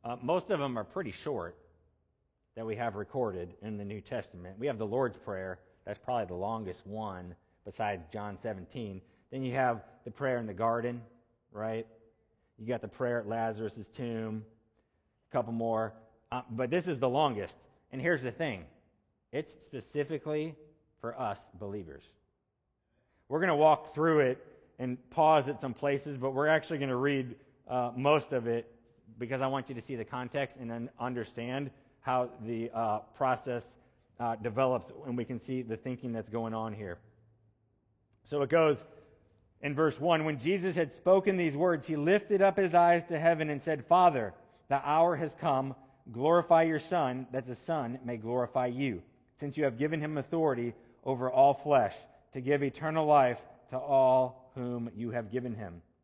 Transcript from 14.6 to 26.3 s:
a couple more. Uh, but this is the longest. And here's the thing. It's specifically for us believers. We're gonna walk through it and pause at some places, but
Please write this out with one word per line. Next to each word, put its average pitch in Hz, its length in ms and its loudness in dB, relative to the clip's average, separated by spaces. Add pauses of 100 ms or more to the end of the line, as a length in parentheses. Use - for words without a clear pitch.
a - 40 -20
couple 117 200 -2
more. 113 400 -2 (380)
Uh, 127 100 -6 (100)
but 120 180 -2
this 165 180 0
is 147 120 -4
the 127 100 2
longest. 123 460 0 (360)
And 131 100 -10
here's 160 220 0
the 123 80 -4
thing. 113 340 -6 (680)
It's 156 220 -6 (120)
specifically 151 880 -6 (460)
for 117 180 -8
us 107 200 -4 (200)
believers. 95 440 -10 (1200)
We're 147 120 0
gonna 175 160 2
walk 151 380 6
through 156 280 4
it 127 220 2 (360)
and 127 180 -4 (140)
pause 156 360 4
at 139 140 -6
some 127 140 -6
places, 143 420 -4
but 131 140 -2